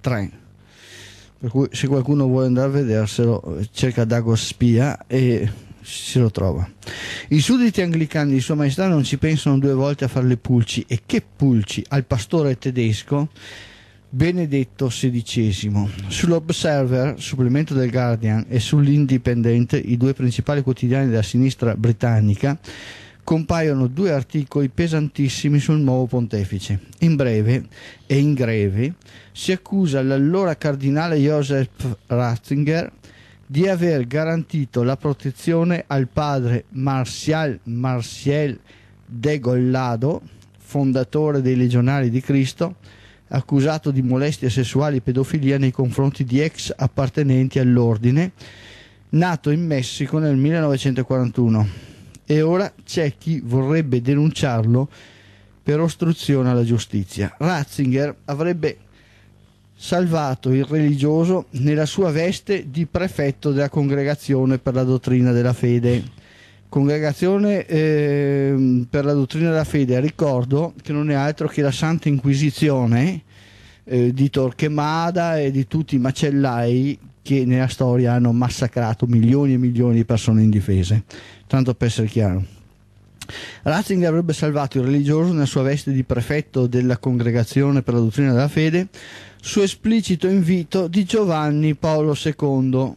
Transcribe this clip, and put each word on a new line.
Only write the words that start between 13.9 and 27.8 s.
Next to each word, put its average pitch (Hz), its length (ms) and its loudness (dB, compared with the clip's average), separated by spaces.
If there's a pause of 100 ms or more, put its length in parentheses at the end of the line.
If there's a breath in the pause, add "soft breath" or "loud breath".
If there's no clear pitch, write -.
Benedetto 139 760 0
sedicesimo. 107 1000 -2 (200)
Sull'Observer, 151 1080 0
supplemento 135 560 0
del 127 160 0
Guardian, 113 580 0
e 120 100 0
sull'Independent, 127 1300 2
i 120 120 0
due 131 180 2
principali 131 480 -2
quotidiani 127 460 0
della 113 140 2
sinistra 123 540 0
britannica, 113 840 2 (640 loud breath)
compaiono 160 640 0
due 160 240 0
articoli 143 580 -2
pesantissimi 147 920 0
sul 156 180 2
nuovo 131 280 2
pontefice. 104 720 -4 (200)
In 165 140 4
breve, 120 520 2 (400 loud breath)